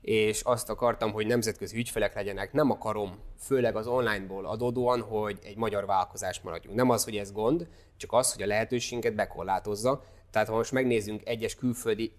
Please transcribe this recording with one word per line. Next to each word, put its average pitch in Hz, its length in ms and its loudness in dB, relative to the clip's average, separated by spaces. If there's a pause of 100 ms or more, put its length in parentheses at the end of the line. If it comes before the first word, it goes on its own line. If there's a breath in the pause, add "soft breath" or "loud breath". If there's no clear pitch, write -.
és 110 400 4
azt 120 300 0
akartam, 110 420 0
hogy 107 140 -2
nemzetközi 110 500 0
ügyfelek 113 380 -2
legyenek. 98 380 -6
Nem 143 180 4
akarom, 104 480 -4 (200)
főleg 120 380 2
az 110 100 -4
onlineból 101 600 0
adódóan, 120 540 2
hogy 107 420 -2
egy 101 140 -14
magyar 104 300 0
vállalkozás 95 540 0
maradjunk. 85 360 -10
Nem 123 140 6
az, 113 140 2
hogy 110 120 -4
ez 101 160 -4
gond, 117 360 0 (280 soft breath)
csak - 160 -10
az, 127 200 4
hogy - 100 -10
a 95 40 -2
lehetőségünket 113 680 0
bekorlátozza. 104 880 -2 (280 loud breath)
Tehát 110 180 2
ha 110 60 -2
most 113 180 0
megnézzünk 110 560 2
egyes 113 260 -2
külföldi 113 640 0